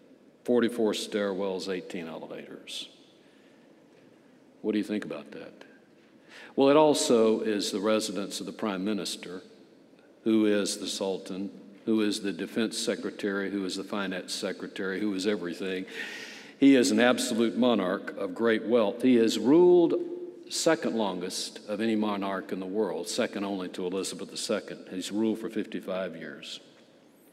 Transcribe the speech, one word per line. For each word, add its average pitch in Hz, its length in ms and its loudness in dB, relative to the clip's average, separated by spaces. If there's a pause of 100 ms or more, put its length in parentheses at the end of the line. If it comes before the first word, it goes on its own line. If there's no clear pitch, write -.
(440)
Forty-four 113 480 2
stairwells, 95 760 -4
eighteen 90 380 -6
elevators. - 840 -14 (1700)
What 107 120 -2
do 107 60 2
you 98 60 0
think 104 220 -4
about 73 260 -12
that? - 320 -16 (920)
Well, 135 120 6
it 143 80 8
also 120 640 6
is 107 320 -2
the 104 80 -2
residence 101 580 -2
of - 80 -8
the - 60 -10
prime 95 320 -4
minister, 92 580 -6 (840)
who 110 200 4
is 104 320 2
the 95 100 -8
sultan, 95 640 -6 (360)
who 110 160 4
is 104 180 0
the 98 120 -4
defense 98 440 -4
secretary, 98 760 -4
who 98 140 -4
is 92 120 -4
the 95 60 -8
finance 95 520 -6
secretary, 95 680 -6
who 104 140 0
is 92 120 -2
everything. 92 600 -4 (720)
He 139 160 10
is 135 140 6
an 110 100 4
absolute 117 560 2
monarch 104 600 0
of 95 160 -6
great 110 320 2
wealth. 110 340 2
He 131 160 6
has 113 220 4
ruled 170 560 8 (560)
second 156 440 0
longest 92 720 -4
of 104 140 -6
any 113 160 0
monarch 98 560 -2
in 95 80 -6
the 95 60 -8
world, 92 420 -2
second 104 360 -4
only 95 260 -4
to 92 160 -6
Elizabeth 90 440 -6
the 80 60 -12
Second. - 540 -6
He's 92 200 -8
ruled 107 280 0
for 113 100 -8
fifty-five 92 640 -6
years. 78 460 -14 (720)